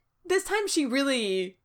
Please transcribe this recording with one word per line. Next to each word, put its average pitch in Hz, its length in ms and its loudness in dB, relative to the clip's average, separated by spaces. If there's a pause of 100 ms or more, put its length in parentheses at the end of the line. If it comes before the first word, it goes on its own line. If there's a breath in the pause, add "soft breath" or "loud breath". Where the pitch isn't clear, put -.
(240)
this 359 200 0
time 403 240 -2
she 302 180 0
really 220 800 0